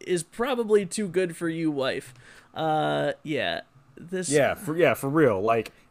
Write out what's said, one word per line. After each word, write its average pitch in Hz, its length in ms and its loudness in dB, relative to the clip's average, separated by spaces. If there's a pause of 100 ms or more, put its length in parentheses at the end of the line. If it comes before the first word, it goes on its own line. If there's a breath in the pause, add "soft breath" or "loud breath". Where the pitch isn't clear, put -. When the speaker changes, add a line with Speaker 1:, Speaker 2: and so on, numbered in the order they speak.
Speaker 1:
is 175 220 -2
probably 220 640 0
too 208 220 -4
good 175 280 -2
for 170 120 -4
you 160 220 -2
wife. 135 440 -4 (400 loud breath)
Uh, 151 580 0 (100)
yeah, 110 400 -4 (340)
this 180 340 -6
Speaker 2:
Yeah, 135 240 4
for, 151 220 -6
yeah, 151 180 4
for 135 160 -4
real. 135 300 4
Like, 110 320 0 (180 soft breath)